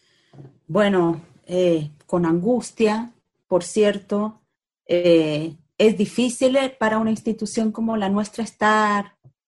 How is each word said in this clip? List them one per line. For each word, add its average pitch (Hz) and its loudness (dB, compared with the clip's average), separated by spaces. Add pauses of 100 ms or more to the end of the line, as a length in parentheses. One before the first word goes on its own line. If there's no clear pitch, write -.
(680)
Bueno, 175 2 (240)
eh, 170 0 (160)
con 175 0
angustia, 214 -2 (340)
por 175 0
cierto, 208 -2 (460)
eh, 160 2 (200)
es 208 4
difícil, 247 0
eh, 269 0
para 220 -2
una 220 0
institución 220 -4
como 226 -4
la 196 -2
nuestra 208 -4
estar 214 0 (280)